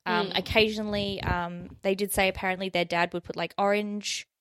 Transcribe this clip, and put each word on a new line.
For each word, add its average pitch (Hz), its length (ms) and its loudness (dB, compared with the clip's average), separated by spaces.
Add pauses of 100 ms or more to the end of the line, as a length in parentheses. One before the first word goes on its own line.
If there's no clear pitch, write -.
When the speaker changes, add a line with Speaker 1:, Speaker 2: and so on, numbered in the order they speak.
Speaker 1:
Um, 180 260 0
Speaker 2:
Mm. - 80 0
Speaker 1:
occasionally, 208 840 2
um, 175 600 -4
they 196 120 2
did 196 180 0
say 196 140 4
apparently 190 440 -2
their 175 140 2
dad 175 280 0
would 170 100 -4
put, - 140 -10
like, 170 200 -4
orange 208 680 0 (140)